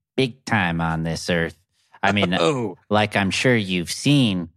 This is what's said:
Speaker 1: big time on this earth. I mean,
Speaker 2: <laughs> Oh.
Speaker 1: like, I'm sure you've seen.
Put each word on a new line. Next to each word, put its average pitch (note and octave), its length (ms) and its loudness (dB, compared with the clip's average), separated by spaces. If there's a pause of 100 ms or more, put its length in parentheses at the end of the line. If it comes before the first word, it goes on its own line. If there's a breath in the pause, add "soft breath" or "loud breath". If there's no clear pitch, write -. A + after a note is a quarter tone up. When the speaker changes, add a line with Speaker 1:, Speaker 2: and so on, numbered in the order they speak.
(160)
Speaker 1:
big C3 300 -2
time F2 340 0
on D#2+ 220 -2
this E2 260 -6
earth. E2+ 300 -2 (440 soft breath)
I G2 100 2
mean, G2 220 0
Speaker 2:
<laughs> F2 60 0
Oh. A#2 380 -2 (100)
Speaker 1:
like, G#2 280 0
I'm G2 140 0
sure B2+ 240 2
you've F#2 360 -2
seen. A2 680 2